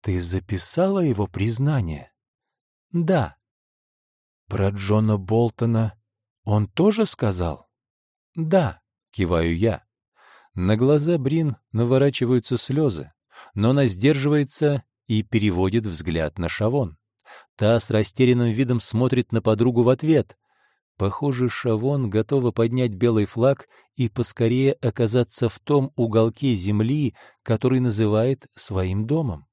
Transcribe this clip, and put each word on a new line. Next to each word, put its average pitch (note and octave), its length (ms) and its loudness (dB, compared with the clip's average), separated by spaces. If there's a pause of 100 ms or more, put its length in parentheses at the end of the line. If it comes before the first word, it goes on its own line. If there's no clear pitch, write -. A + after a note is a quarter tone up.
Ты F#2 180 -2
записала F#2+ 760 -2
его A2+ 300 -2
признание?» A2 800 -4 (800)
«Да». E3 460 0 (1120)
«Про G2 220 -2
Джона G#2 480 0
Болтона A2+ 760 0 (480)
он G#2+ 240 0
тоже G#3 400 2
сказал?» F2+ 640 -4 (680)
«Да», D#3+ 460 0 (320)
киваю E2+ 440 0
я. G#2 280 -2 (680)
На F#2 220 0
глаза D3 400 2
Брин D3 420 -2 (120)
наворачиваются B2 880 0
слезы, C3 540 -2 (420)
но A2 160 2
она C#3 160 4
сдерживается C#3+ 960 0 (240)
и G#2+ 160 0
переводит G#2 640 0
взгляд D#2+ 540 -4
на E2+ 80 -4
Шавон. A2 500 -2 (580)
Та A2+ 240 2
с - 100 -8
растерянным A#2+ 640 2
видом A#2+ 280 -2
смотрит B2 520 -2
на A2+ 100 -2
подругу A#2 400 2
в A2+ 60 4
ответ. C3+ 480 0 (600)
Похоже, B2 520 -2
Шавон A#2+ 640 -2
готова A#2 400 0
поднять A#2 420 0
белый G#2+ 340 2
флаг C3 420 0 (260)
и A#2+ 140 -2
поскорее B2 680 0
оказаться A#2+ 760 -2
в - 120 -8
том C#3+ 360 0
уголке A2+ 580 2
земли, G#2+ 600 0 (280)
который B2+ 380 0
называет A2+ 720 0
своим F#2+ 520 -4
домом. B2 460 -4